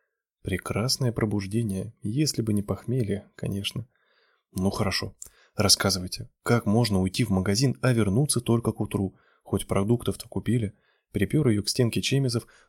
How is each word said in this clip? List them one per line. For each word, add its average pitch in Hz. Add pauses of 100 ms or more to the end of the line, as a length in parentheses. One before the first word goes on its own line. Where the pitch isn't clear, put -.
(440)
Прекрасное 110
пробуждение, 104
если 135
бы 107
не 104
похмелье, 101 (100)
конечно. 101 (680)
«Ну 92
хорошо, 95 (400)
рассказывайте, 95 (140)
как 117
можно 104
уйти 95
в 107
магазин, 101
а 127
вернуться 117
только 117
к -
утру? 101 (260)
Хоть -
продуктов-то 101
купили?» 107 (380)
Припёр 127
её 104
к -
стенке 113
Чемезов, 127 (220)